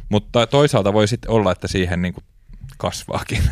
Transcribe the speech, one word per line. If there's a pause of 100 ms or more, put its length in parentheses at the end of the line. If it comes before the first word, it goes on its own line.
Mutta
toisaalta
voi
sit
olla,
että
siihen
niinku (580)
kasvaakin.
<laughs>